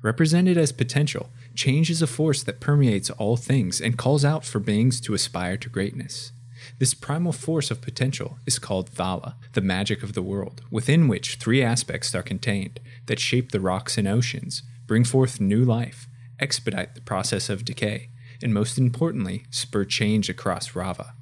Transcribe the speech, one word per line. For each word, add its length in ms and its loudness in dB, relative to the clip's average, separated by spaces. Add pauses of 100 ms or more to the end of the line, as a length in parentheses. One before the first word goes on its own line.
Represented 560 4
as 120 4
potential, 600 0 (240)
change 360 2
is 120 2
a 40 4
force 360 0
that 180 -8
permeates 500 4
all 260 0
things 440 0
and 160 0
calls 280 2
out 200 2
for 160 -2
beings 400 2
to 140 -4
aspire 420 -2
to 140 -10
greatness. 600 -6 (480)
This 160 2
primal 380 -2
force 380 -2
of 100 -4
potential 680 -4
is 120 0
called 320 -4
Vala, 440 -4 (200)
the 60 2
magic 420 0
of 100 -8
the 100 -4
world, 480 -6
within 380 4
which 280 -2
three 260 2
aspects 520 -2
are 80 -2
contained 560 -4 (280)
that 120 -2
shape 320 0
the 100 0
rocks 360 -2
and 100 0
oceans, 560 -2 (240)
bring 180 4
forth 360 2
new 240 4
life, 420 0 (320)
expedite 560 -4
the 60 -18
process 480 -2
of 160 -4
decay, 460 -4 (320)
and 100 0
most 260 0
importantly, 720 0
spur 340 -2
change 440 2
across 480 -4
Rava. 460 -6